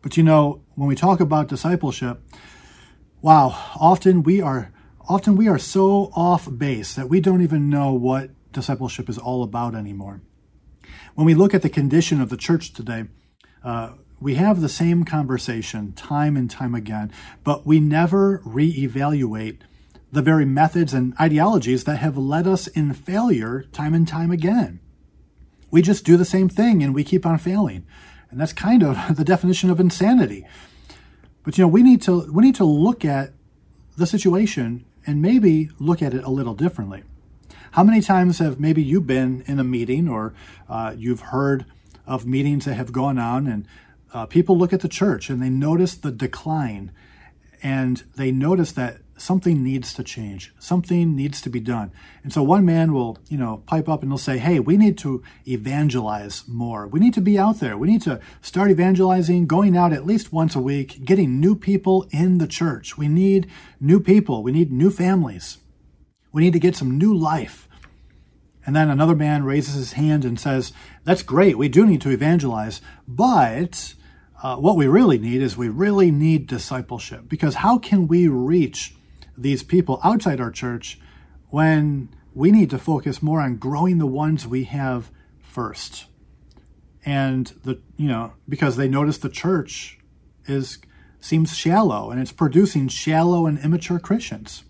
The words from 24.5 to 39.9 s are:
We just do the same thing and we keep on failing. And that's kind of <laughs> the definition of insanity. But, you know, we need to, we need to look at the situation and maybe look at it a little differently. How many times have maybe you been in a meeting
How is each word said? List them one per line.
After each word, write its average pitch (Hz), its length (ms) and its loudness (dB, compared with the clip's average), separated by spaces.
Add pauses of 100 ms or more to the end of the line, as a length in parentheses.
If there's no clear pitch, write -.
We 165 120 6
just 185 240 0
do 165 100 8
the 175 100 4
same 190 240 0
thing 208 320 2
and 135 140 0
we 147 80 -2
keep 185 220 0
on 165 120 2
failing. 160 480 -2 (440)
And 123 100 -12
that's 160 140 -4
kind 220 300 4
of 139 140 0 (100)
<laughs> - 100 -2
the 156 60 -2
definition 180 460 2
of 175 100 2
insanity. 180 680 2 (1000)
But, - 140 -4
you 190 60 6
know, 180 40 6
we 190 160 6
need 254 200 8
to, 175 280 0
we 180 120 4
need 262 120 6
to 196 100 2
look 165 400 2
at 139 280 -2 (640)
the 170 80 2
situation 175 800 0 (200)
and 147 160 -2
maybe 170 480 4 (100)
look 160 220 0
at 139 120 -2
it 131 100 -6
a 135 60 -8
little 131 240 -4
differently. 101 500 -6 (680)
How 175 120 4
many 220 180 6
times 180 380 2
have 147 200 -2
maybe 156 220 2
you 151 200 0
been 127 440 -2
in 139 140 -4
a 135 40 -2
meeting 127 440 -2